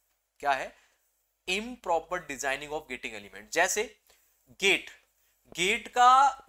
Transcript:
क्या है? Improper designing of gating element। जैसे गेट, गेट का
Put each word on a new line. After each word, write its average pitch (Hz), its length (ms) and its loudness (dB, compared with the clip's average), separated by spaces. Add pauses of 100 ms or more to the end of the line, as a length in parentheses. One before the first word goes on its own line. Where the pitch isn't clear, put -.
(400)
क्या 143 120 0
है? 147 200 -4 (760)
Improper 185 760 -4
designing 139 480 -6
of 151 160 -8
gating 123 260 -10
element। 101 380 -18
जैसे 185 320 2 (760)
गेट, 180 300 0 (600)
गेट 208 360 -4
का 247 200 4 (400)